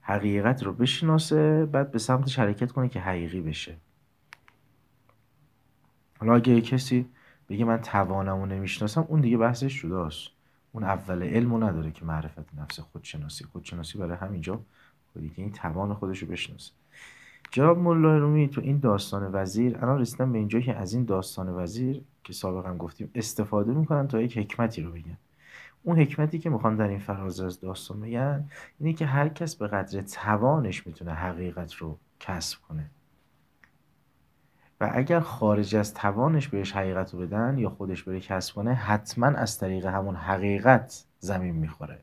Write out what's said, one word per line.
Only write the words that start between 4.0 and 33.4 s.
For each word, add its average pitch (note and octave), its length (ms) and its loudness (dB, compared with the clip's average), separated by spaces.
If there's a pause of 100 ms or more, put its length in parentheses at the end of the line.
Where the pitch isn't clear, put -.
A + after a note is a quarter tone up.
حالا A2+ 140 6
اگه A#2+ 180 8
یه A#2 80 8
کسی B2 460 0 (420)
بگه G2+ 160 0
من A2+ 140 4
توانم F#2+ 640 0
رو G2 60 -4
نمیشناسم، G2 640 -2
اون D#3 120 2
دیگه A#2+ 160 4
بحثش B2 460 2
جداست. E2 460 -6 (440)
اون A2 120 -6
اول F#2 380 -2
علم A#2 320 2
رو A2+ 100 2
نداره D#2+ 260 0
که D#2+ 140 -14
معرفت D#2 500 -6
نفس، D2 260 -12
خودشناسی. D2 640 -12
خودشناسی E2+ 540 -12
برای F2 180 -4
همینجا F#2+ 440 -6 (540)
بودی D#2 140 -8
که F2 140 -10
این G2+ 100 -8
توان F#2+ 420 -4
خودش F#2+ 240 -6
رو D#2+ 100 -10
بشناسه. - 440 -10 (800)
جناب D#3+ 280 6
ملا D#3+ 400 6
رومی D3 300 4
تو - 120 -4
این C#3 180 0
داستان G2 540 0
وزیر، G#2 460 0
الان C3 220 2
رسیدن B2+ 320 0
به A2+ 60 0
اینجا G#2+ 220 0
که A#2+ 160 -2
از F#2 160 -6
این B2 120 0
داستان F#2+ 440 -2
وزیر A2 540 -4 (220)
که - 80 -16
سابقاً F#2 440 -6
گفتیم E2+ 380 -10
استفاده G#2+ 580 0
می‌کنن D3 360 2
تا A#2 140 0
یک A#2+ 160 -2
حکمتی A2+ 440 -2
رو E2 100 -8
بگن. E2+ 240 -12 (680)
اون E3+ 120 4
حکمتی D3+ 400 4
که E3 120 -2
می‌خوان A2 260 2
در G#2+ 120 2
این G2 100 -2
فراز G2 420 -6
از F#2 200 -6
داستان F#2+ 400 -10
بگن C3+ 480 -2 (300)
اینه D#3 140 0
که D#3+ 140 -2
هر C#3+ 220 4
کس D#3 280 -6
به G#2 120 -4
قدر G2 320 -2
توانش G#2+ 840 0
می‌تونه E2+ 260 -10
حقیقت F2 600 -6
رو D#2+ 240 -10 (220)
کسب - 380 -8 (100)
کنه D2+ 220 -8 (1900)